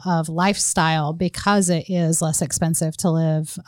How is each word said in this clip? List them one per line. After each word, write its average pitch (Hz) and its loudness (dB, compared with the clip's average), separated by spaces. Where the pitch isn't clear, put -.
of 165 0
lifestyle 160 0
because 185 0
it 170 -2
is 170 0
less 160 0
expensive 160 -2
to 175 0
live, 160 0